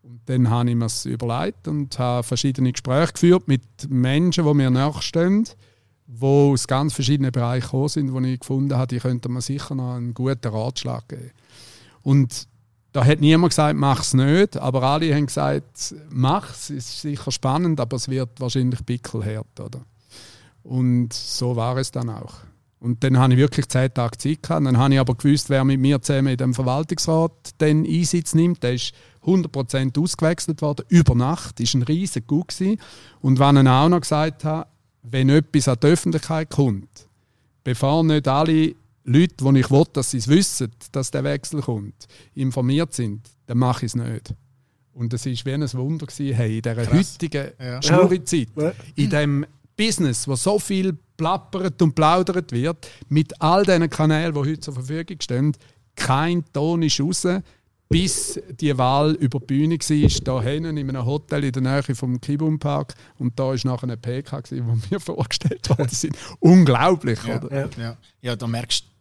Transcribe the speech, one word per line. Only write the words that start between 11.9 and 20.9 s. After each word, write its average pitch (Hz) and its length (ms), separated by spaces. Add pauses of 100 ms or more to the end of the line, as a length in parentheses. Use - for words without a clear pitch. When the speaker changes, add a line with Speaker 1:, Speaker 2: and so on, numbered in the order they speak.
Speaker 1:
Und 135 440 (460)
da 131 120
hat 151 160
niemand 160 320
gesagt, 151 260
«Mach's 139 340
nicht», 143 460
aber 131 240
alle 147 320
haben 147 120
gesagt, - 680 (160)
«Mach's, 135 600
ist 135 300
sicher 143 320
spannend, 151 480
aber 120 160
es 120 120
wird 131 300
wahrscheinlich 127 460
pickelhart», 110 720
oder? 117 220 (840)
Und 123 500